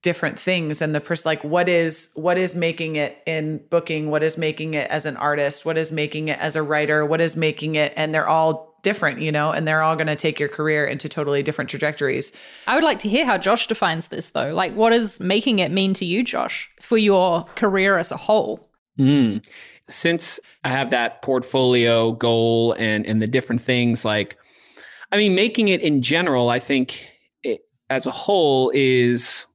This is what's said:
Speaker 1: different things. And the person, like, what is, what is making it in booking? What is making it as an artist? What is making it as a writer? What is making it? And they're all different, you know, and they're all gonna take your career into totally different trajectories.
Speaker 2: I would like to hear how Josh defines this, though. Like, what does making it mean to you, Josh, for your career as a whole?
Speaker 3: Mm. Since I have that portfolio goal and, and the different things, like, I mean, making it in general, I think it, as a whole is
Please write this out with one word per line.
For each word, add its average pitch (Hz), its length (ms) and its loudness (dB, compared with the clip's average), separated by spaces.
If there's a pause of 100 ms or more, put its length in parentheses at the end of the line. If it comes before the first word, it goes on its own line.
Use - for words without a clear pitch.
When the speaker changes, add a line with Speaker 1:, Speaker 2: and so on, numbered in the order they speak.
Speaker 1:
different 165 360 -2
things. 165 440 -2
And 156 120 0
the 151 60 -2
person, 156 300 -4
like, 156 160 -2
what 170 240 2
is, 165 460 0
what 175 220 0
is 180 180 -2
making 165 420 -4
it 147 280 -4
in 156 440 -4
booking? 156 420 -2
What 151 100 0
is 160 160 0
making 156 360 -4
it 147 180 -4
as 151 140 -4
an 147 100 -6
artist? 147 500 -2
What 160 120 0
is 160 160 -2
making 156 340 -4
it 151 140 -4
as 156 160 -2
a 156 40 0
writer? 151 440 0
What 160 160 0
is 160 160 0
making 156 380 -2
it? 151 200 0
And 156 180 -2
they're 156 140 0
all 160 560 0
different, 175 380 -2
you 156 100 -2
know, 151 220 0
and 156 120 -2
they're 156 160 2
all 160 140 2
gonna 151 220 -2
take 156 240 -2
your 147 80 -2
career 151 360 0
into 143 220 -6
totally 143 340 -2
different 143 280 -4
trajectories. 139 640 -2 (340)
Speaker 2:
I 240 80 2
would 320 80 2
like 277 160 2
to - 100 -6
hear 269 160 2
how 226 120 2
Josh 196 300 0
defines 165 420 -2
this, - 220 -8
though. 143 220 -4
Like, 180 220 -2
what 220 140 4
does 226 320 0
making 208 380 0
it 170 120 0
mean 190 220 2
to 185 100 -4
you, 180 180 -2
Josh, - 480 -6 (120)
for - 160 0
your 185 480 4 (100)
career 196 420 2
as 165 140 -2
a 143 60 -8
whole? 160 500 0 (320)
Speaker 3:
Mm. 131 420 4 (460)
Since - 500 -2 (280)
I 131 40 -2
have 131 200 -2
that 120 320 -2
portfolio 123 880 2
goal 117 640 2
and, 107 320 0
and 110 160 0
the 107 60 0
different 120 340 -2
things, 120 420 0
like, 107 320 -2 (760)
I 202 40 2
mean, 208 160 4
making 214 360 2
it 185 120 2
in 147 200 2
general, 135 480 2
I 120 100 2
think 127 460 -2 (380)
it, 120 180 -4 (280)
as 131 160 -2
a 123 60 -4
whole 143 640 2
is 123 800 2